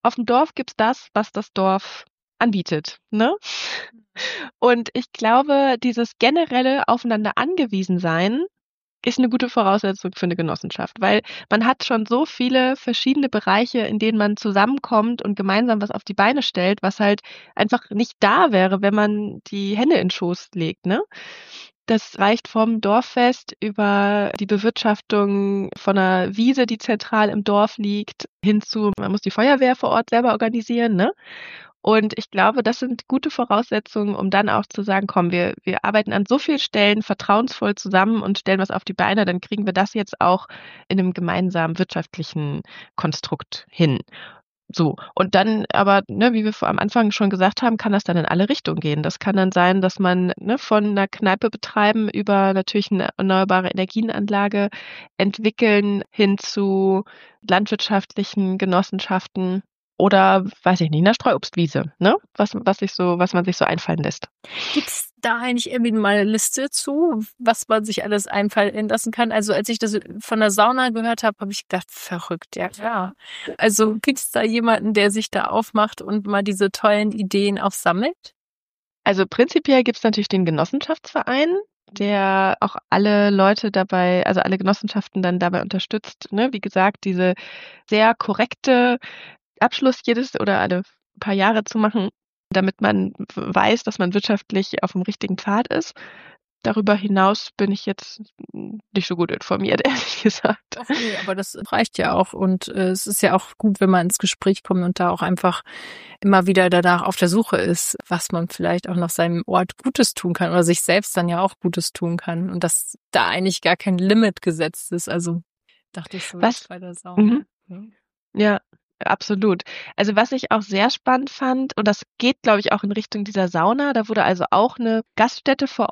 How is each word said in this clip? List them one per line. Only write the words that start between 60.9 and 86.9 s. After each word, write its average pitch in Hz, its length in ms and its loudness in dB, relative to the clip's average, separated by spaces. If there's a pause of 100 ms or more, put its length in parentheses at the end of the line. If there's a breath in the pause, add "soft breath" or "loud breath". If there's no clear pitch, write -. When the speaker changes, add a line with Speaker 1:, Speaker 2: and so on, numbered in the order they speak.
Speaker 1:
einer 196 120 6
Streuobstwiese, 165 840 -2
ne? 214 180 4 (180)
Was, 208 200 0
was 196 220 0
sich - 160 -6
so, 180 260 0
was 180 140 0
man 180 120 2
sich 180 120 -2
so - 80 2
einfallen 165 380 -2
lässt. - 240 -6 (460 loud breath)
Speaker 2:
Gibt's - 480 -6
da 233 160 -2
eigentlich 240 340 -2
irgendwie 240 200 0
mal 208 240 2
eine 208 140 2
Liste 240 400 -2
zu, 285 540 -2 (140)
was 233 300 0
man 220 180 0
sich 214 180 -4
alles 208 240 -2
einfallen 208 640 0
lassen 220 220 -2
kann? 226 200 -2
Also 214 220 0
als 208 160 -2
ich 233 100 -4
das 220 180 -2 (220)
von 220 200 -4
der 214 120 4
Sauna 247 380 2
gehört 226 340 -4
habe, 220 160 0
habe 202 120 -8
ich - 160 -10
gedacht, 185 220 -4
„Verrückt, - 640 -10
ja 180 140 -6
klar.“ 208 440 -6 (440 loud breath)
Also 220 440 2
gibt's - 300 -2
da 240 120 0
jemanden, 226 500 0
der 202 180 4
sich 208 180 -4
da - 160 -2
aufmacht 214 560 -2
und 202 260 -4
mal 202 160 0
diese 196 280 0
tollen 208 400 2
Ideen 202 480 0
auch 196 120 -2
sammelt? 208 640 -2 (720)
Speaker 1:
Also 190 240 2
prinzipiell 262 540 2
gibt's 233 200 -2
natürlich 214 260 2
den 190 160 2
Genossenschaftsverein, 269 1080 -2 (360)
der 196 720 2
auch 208 140 -2 (140)
alle 208 400 4
Leute 202 420 4
dabei, 180 540 2
also 185 160 2
alle 190 160 0
Genossenschaften 196 640 -2
dann 180 180 0
dabei 180 220 0
unterstützt, - 720 -8
ne? 226 200 0
Wie 208 100 -6
gesagt, 196 420 0